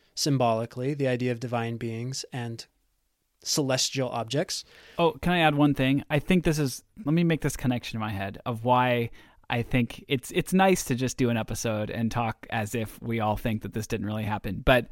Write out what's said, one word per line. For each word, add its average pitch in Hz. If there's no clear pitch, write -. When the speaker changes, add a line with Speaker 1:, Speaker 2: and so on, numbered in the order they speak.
Speaker 1:
symbolically, 123
the 139
idea 123
of 117
divine 117
beings 117
and 117
celestial 131
objects. 117
Speaker 2:
Oh, 233
can 175
I 180
add 156
one 147
thing? 135
I 151
think 180
this 156
is, 135
let 147
me 175
make 165
this 143
connection 123
in 110
my 110
head 98
of 117
why 123
I 120
think -
it's, 139
it's 180
nice 190
to 127
just 123
do 123
an 117
episode 107
and 113
talk 117
as 110
if 113
we 117
all 107
think 110
that 98
this 107
didn't 98
really 107
happen. 104
But 127